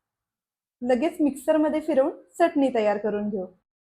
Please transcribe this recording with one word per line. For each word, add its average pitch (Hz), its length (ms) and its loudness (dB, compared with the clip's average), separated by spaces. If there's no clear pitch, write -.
लगेच 262 400 0
मिक्सरमध्ये 311 580 0
फिरवून 302 320 0
चटणी 302 340 2
तयार 208 240 2
करून 208 320 -4
घेऊ. 196 160 -6